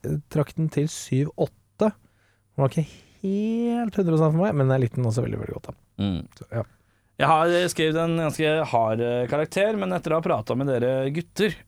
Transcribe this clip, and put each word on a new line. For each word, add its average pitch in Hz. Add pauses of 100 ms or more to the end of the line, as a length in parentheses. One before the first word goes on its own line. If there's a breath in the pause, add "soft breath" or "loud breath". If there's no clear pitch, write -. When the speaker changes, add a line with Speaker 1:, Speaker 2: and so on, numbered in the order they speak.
(300)
Speaker 1:
trakk -
den 160
til 147
syv 143
åtte. 170 (300)
Den -
var 139
ikke 156 (360 loud breath)
helt 226
hundre 175
prosent 156
for 165
meg, 214
men 135
jeg 131
likte 123
den 127
også 117
veldig, 110
veldig -
godt, -
da. - (320)
Speaker 2:
Mm. 92
Speaker 1:
Så, -
ja. 110 (560)
Speaker 2:
Jeg 139
har, 160
eh, 175
skrevet 160
en 165
ganske 156
hard, 113
eh, 120
karakter, 160
men 190
etter 175
å 160
ha -
pratet 127
med 135
dere 131
gutter, 170 (140)